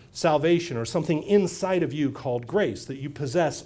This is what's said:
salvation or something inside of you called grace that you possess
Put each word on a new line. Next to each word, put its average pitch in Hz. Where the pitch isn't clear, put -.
salvation 160
or 117
something 156
inside 190
of 131
you 143
called 120
grace 165
that 135
you 139
possess 143